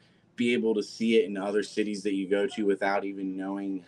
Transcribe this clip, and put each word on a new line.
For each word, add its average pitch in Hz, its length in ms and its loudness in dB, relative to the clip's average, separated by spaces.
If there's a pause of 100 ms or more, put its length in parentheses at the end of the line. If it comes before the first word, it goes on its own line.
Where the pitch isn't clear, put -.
(360)
be 120 180 2
able 110 220 2
to 104 80 0
see 113 340 2
it 107 80 6
in 101 120 -6
other 101 260 0
cities 104 400 -4
that 104 100 -2
you 95 160 -4
go 101 160 4
to 101 220 -2
without 98 360 2
even 98 320 -6
knowing 98 520 -6